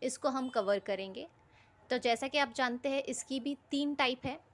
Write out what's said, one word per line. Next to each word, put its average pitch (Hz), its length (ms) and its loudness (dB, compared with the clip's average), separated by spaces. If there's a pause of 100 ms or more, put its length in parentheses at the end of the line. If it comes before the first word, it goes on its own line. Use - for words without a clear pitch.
इसको 262 260 0
हम 262 200 -2
कवर 202 300 2
करेंगे। 190 480 -6 (640)
तो 254 80 2
जैसा 233 300 2
कि 294 100 0
आप 269 160 2
जानते 247 360 0
हैं, 269 140 0
इसकी 262 360 -4
भी 277 180 -4 (140)
तीन 285 240 0
टाइप 262 300 0
है 277 140 -6 (140)